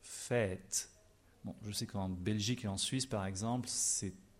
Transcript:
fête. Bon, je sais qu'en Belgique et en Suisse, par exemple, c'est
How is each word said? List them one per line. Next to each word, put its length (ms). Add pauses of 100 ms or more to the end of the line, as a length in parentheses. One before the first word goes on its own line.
fête. 880 (540)
Bon, 200
je 80
sais 140
qu'en 240
Belgique 560
et 20
en 100
Suisse, 280
par 200
exemple, 440
c'est 440 (260)